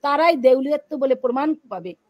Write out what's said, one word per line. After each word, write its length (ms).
তারাই 340
দেউলিয়ত্ব 600
বলে 180
প্রমাণ 380
পাবে 240